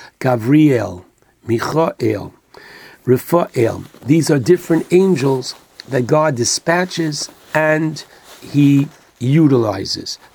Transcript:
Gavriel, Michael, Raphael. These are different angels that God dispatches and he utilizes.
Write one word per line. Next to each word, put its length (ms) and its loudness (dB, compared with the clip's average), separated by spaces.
Gavriel, 840 2
Michael, 880 -4
Raphael. 800 0
These 260 2
are 80 2
different 540 0
angels 640 0
that 180 -2
God 300 0
dispatches 920 -4
and 500 -2
he 480 2
utilizes. 1000 0